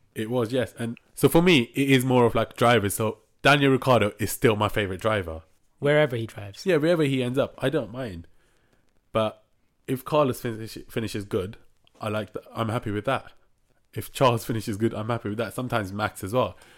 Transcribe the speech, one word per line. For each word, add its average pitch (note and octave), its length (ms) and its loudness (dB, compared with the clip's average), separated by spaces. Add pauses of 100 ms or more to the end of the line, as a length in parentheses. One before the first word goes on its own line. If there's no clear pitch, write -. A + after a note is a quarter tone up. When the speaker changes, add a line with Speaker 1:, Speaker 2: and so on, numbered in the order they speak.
(140)
Speaker 1:
It A2 160 -6
was, A#2+ 220 -2
yes. B2 260 -2
And A#2 200 -8 (160)
so C#3+ 140 4
for E3+ 140 4
me, D#3+ 320 4
it C#3 160 0
is B2+ 140 4
more B2+ 200 4
of, A2 100 2
like, A2+ 220 -2
drivers. A#2 380 4
So - 240 -4 (240)
Daniel C#3 300 6
Ricciardo A#2+ 460 4
is G#2 120 -2
still A2 260 2
my G#2 120 0
favourite F#2+ 320 -4
driver. F2+ 420 -2 (380)
Speaker 2:
Wherever C#3+ 360 2
he A2+ 100 -6
drives. G2+ 380 -14
Speaker 1:
Yeah, F3+ 120 2
wherever D#3+ 260 2
he C3+ 200 0
ends B2 160 -2
up, A#2 200 -2
I C3+ 100 -2
don't C3 240 -4
mind. A2 340 -12 (840)
But A2 300 -2 (440)
if C3 180 -6
Carlos D3 360 0
finish, - 380 -10 (100)
finishes A2 360 -6
good, G2+ 320 -6 (440)
I A2 80 -8
like G#2+ 240 -6
th-, - 120 -12 (100)
I'm A#2 160 -4
happy A#2 200 -6
with G2+ 160 -6
that. C3 260 -6 (600)
If - 200 -12
Charles A#2+ 320 2
finishes A2 320 -4
good, A2+ 180 0
I'm G#2+ 160 -6
happy A2+ 180 -4
with G#2 100 -6
that. A2 160 -6
Sometimes A#2 380 -4
Max G#2 320 -6
as F#2+ 80 -8
well. A#2 240 -2 (220)